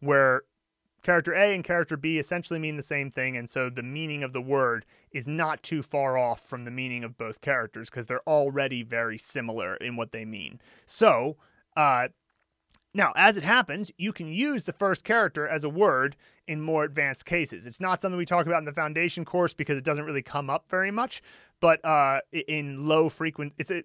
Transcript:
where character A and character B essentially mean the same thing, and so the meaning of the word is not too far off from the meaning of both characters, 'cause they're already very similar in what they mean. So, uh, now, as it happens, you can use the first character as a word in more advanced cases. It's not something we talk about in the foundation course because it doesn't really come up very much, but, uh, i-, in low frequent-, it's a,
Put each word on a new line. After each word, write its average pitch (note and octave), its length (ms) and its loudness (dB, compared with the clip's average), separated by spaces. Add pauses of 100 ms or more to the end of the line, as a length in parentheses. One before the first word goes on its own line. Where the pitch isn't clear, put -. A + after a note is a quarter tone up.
where C#3 440 4 (560)
character E3+ 320 4
A G3 220 4
and F3 80 -4
character E3+ 340 0
B D#3+ 220 -2
essentially E3+ 400 -4
mean D#3 180 -4
the C#3+ 60 -8
same C#3+ 260 -4
thing, B2+ 280 -4
and A#2+ 120 -8
so B2+ 220 -2
the B2 140 -8
meaning D3 400 -6
of B2+ 80 -8
the C3 100 -4
word B2+ 420 0 (280)
is C3+ 160 -8
not D#3 340 -2
too D#3+ 180 -4
far C3 380 0
off A#2+ 220 0
from A#2+ 240 -12
the A#2+ 80 -10
meaning B2 320 -6
of A#2+ 120 -12
both A2 240 -8
characters, A2+ 480 -4
'cause A#2+ 180 -10
they're B2+ 220 -4
already C#3 540 2
very A2+ 340 -2
similar A2+ 600 -6
in A#2+ 180 -8
what A#2 160 -6
they A2 140 -10
mean. G2+ 360 -12 (260)
So, D3+ 500 4 (400)
uh, C3 320 4 (840)
now, F#3+ 220 2
as G3+ 220 8
it D3+ 80 -6
happens, G3+ 520 0
you G3+ 160 -6
can D#3 200 -10
use B3+ 320 -2
the - 80 -6
first F#3+ 320 0
character F#3+ 420 0
as D3+ 160 -2
a D3 60 -4
word D3 480 2 (320)
in D#3 120 -6
more D#3 220 0
advanced C#3+ 420 -2
cases. C#3+ 400 -4
It's A#2+ 160 -16
not F#3 200 -2
something F3+ 180 -2
we F3 80 -2
talk F3 200 2
about E3 120 2
in D#3 60 -2
the D3 80 -8
foundation D#3+ 520 -2
course F3 300 2
because D3 240 -2
it B2+ 60 -8
doesn't D3+ 200 0
really C#3+ 180 -4
come C#3+ 280 -6
up - 180 -4
very F#3+ 220 0
much, A3+ 320 -4 (380)
but, E3 240 6
uh, C#3+ 380 4 (120)
i-, E3 140 -4
in C#3+ 400 -4
low D#3 200 6
frequent-, D3+ 480 -6
it's - 140 -6
a, F3 140 -4